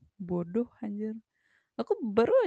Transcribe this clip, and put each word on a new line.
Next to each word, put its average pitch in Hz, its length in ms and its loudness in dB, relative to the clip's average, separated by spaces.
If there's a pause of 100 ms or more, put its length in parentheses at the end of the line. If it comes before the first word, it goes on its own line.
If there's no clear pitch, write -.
(200)
Bodoh 175 480 -2 (160)
anjir. 214 300 -6 (680)
Aku 403 220 -2
baru 226 320 4 (120)